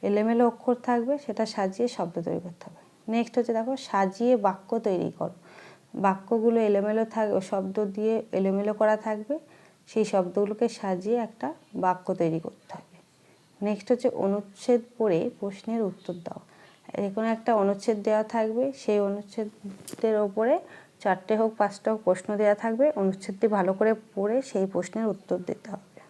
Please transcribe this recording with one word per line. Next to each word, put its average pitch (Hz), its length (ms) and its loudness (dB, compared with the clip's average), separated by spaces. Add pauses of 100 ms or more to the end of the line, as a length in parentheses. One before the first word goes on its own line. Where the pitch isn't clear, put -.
এলোমেলো 220 440 4
অক্ষর 233 280 0
থাকবে, 240 440 0
সেটা 220 280 -4
সাজিয়ে 214 420 -2
শব্দ 175 340 -4
তৈরি 175 180 -2
করতে 175 300 -14
হবে। - 460 -12
নেক্সট 233 220 0
হচ্ছে 233 140 0
দেখো 226 240 -2
সাজিয়ে 214 600 2
বাক্য 202 420 0
তৈরি 180 400 0
করো। - 140 -4 (640)
বাক্যগুলো 220 680 2
এলোমেলো 214 440 2
থাক-, 220 360 0
শব্দ 190 440 -4
দিয়ে 214 380 -2 (100)
এলোমেলো 196 420 0
করা 214 220 4
থাকবে, 214 420 -6 (480)
সেই 220 180 0
শব্দগুলোকে 208 640 0
সাজিয়ে 196 480 -2
একটা 240 380 -6 (200)
বাক্য 180 400 0
তৈরি 165 260 0
করতে - 340 -14
হবে। - 240 -20 (720)
নেক্সট 202 220 -2
হচ্ছে 240 160 2
অনুচ্ছেদ 202 720 0 (180)
পড়ে 208 320 2 (100)
প্রশ্নের 220 420 -4
উত্তর 180 320 -6
দাও। 170 260 -12 (640)
যে 196 120 -2
কোনো 220 120 -2
একটা 226 280 0
অনুচ্ছেদ 202 480 2
দেওয়া 214 200 2
থাকবে, 226 500 0
সেই 208 280 0
অনুচ্ছেদের 208 1200 -4
ওপরে 214 400 2 (400)
চারটে 190 360 0
হোক 220 200 2
পাঁচটা 202 360 0
হোক 220 120 -2
প্রশ্ন 185 320 0
দেওয়া 208 180 4
থাকবে, 226 420 2
অনুচ্ছেদটি 196 520 0
ভালো 190 240 2
করে 220 220 4 (200)
পড়ে 214 280 0
সেই 196 240 -2
প্রশ্নের 190 400 -4
উত্তর 196 320 -2
দিতে 185 320 -8
হবে। - 400 -16